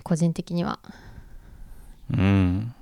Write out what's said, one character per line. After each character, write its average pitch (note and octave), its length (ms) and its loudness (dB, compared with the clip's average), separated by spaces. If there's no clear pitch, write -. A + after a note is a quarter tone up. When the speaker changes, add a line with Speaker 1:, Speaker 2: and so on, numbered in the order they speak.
Speaker 1:
個 F3 120 0
人 E3 180 2
的 F3 200 -10
に E3+ 100 -2
は。 - 160 -6
Speaker 2:
う - 60 0
ん。 G2 640 4